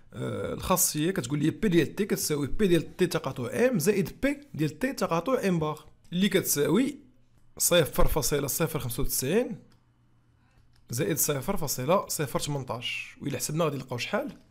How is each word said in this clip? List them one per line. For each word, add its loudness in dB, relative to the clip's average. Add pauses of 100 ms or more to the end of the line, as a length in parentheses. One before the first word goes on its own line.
(140)
آه، -6
الخاصيه 0
كتقول -2
لي 2
بي -2
ديال 2
تي -2
كتساوي -2
بي 2
ديال 2
تي 4
تقاطع 0
ام 2
زائد 0
بي 0 (120)
ديال -2
تي -2
تقاطع 0
ام 2
باغ، -4 (320)
اللي 2
كتساوي 2 (580)
صفر 6
فاصلة 2
صفر 0
خمسة -4
وتسعين 0 (1300)
زائد -2
صفر -2
فاصلة 0
صفر -4
تمنتاش. -6
وإلا -4
حسبنا -2
غادي -2
نلقاو -8
شحال؟ -4 (140)